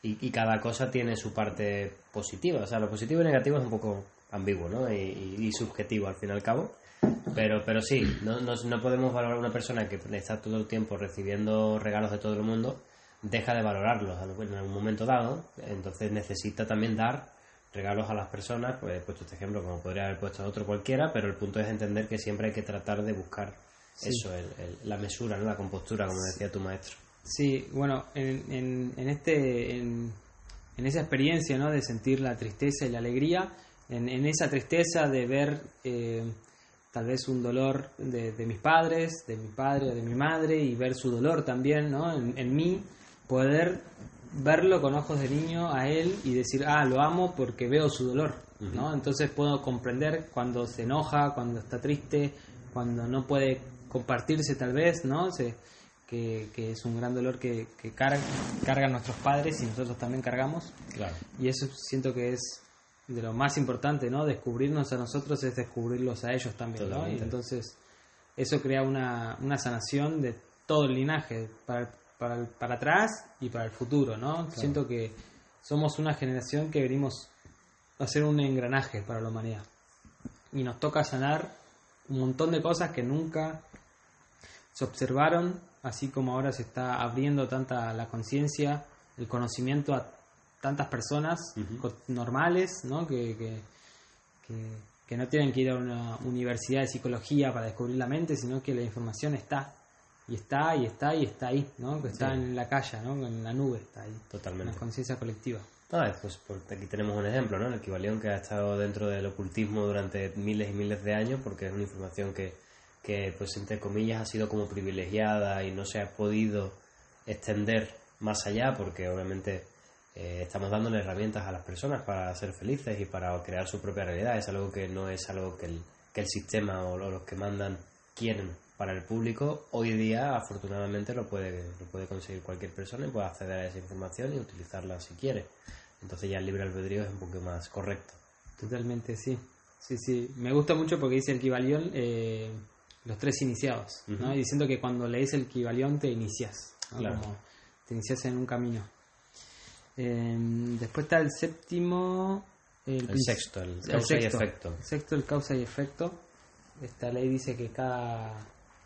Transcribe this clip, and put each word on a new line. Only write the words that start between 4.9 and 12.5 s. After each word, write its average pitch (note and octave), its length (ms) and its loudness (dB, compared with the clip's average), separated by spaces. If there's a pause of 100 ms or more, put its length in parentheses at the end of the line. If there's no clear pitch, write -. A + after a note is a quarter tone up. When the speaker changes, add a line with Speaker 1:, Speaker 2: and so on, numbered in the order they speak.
Speaker 1:
Y, G2+ 40 2
y, F#2+ 400 -4 (100)
y G#2+ 60 2
subjetivo G#2+ 560 -2
al F#2 80 -4
fin G2+ 140 -4
y - 20 -2
al G#2 100 -2
cabo. C3+ 300 0 (640)
Pero, G#2+ 300 4
pero A2 180 4
sí, C3 200 4 (200)
no, A2+ 180 0
no, A#2+ 140 0 (100)
no A#2+ 180 2
podemos B2+ 300 4
valorar A#2+ 240 2
a A#2+ 40 0
una A#2 120 0
persona A2+ 360 0
que F#2+ 120 -4 (160)
está G#2+ 240 -4
todo A2 160 -2
el G#2+ 100 0
tiempo G#2+ 300 -2
recibiendo G#2+ 840 2
regalos G#2 320 2
de G#2 80 -2
todo G#2+ 160 0
el G#2 80 0
mundo, A2+ 400 0 (400)